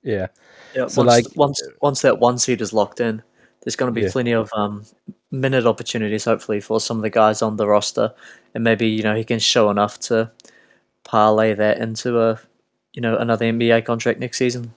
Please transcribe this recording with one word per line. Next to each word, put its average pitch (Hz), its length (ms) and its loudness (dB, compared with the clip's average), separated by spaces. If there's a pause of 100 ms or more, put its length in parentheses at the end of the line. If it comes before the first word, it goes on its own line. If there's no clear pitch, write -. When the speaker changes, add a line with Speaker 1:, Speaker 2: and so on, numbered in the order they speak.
Speaker 1:
Yeah. 101 240 -4 (480)
Speaker 2:
Yeah, 127 140 -2
Speaker 1:
So, - 140 0
Speaker 2:
once, 120 60 6
Speaker 1:
like, 120 280 4
Speaker 2:
once, 143 260 0 (180)
once 139 220 0
that 123 160 4
one 120 200 2
seed 117 220 -2
is 107 140 -6
locked 104 260 0
in, 113 220 -4 (400)
there's - 140 -6
gonna 127 160 -2
be 117 100 -2
Speaker 1:
Yeah. 95 100 -2
Speaker 2:
plenty 120 200 0
of, 110 220 0
um, 104 300 -4 (460)
minute 131 360 0
opportunities, 110 580 -2
hopefully, 107 360 -2
for 110 200 -2
some 113 180 -4
of 110 40 -6
the 107 80 -2
guys 107 320 2
on 110 140 -2
the 104 100 0
roster. 104 460 0 (420)
And 117 100 -4
maybe, 113 240 2
you 110 140 -2
know, 107 120 0
he 110 100 -2
can 113 140 -2
show 107 320 2
enough 101 300 0
to 113 300 -2 (760)
parlay 107 500 2
that 107 240 2
into 117 420 -2
a, 113 180 0 (540)
you - 80 -14
know, 113 160 0
another 117 300 0
N 113 120 0
B 117 120 2
A 117 100 6
contract 117 400 -2
next 123 160 -8
season. 120 400 -4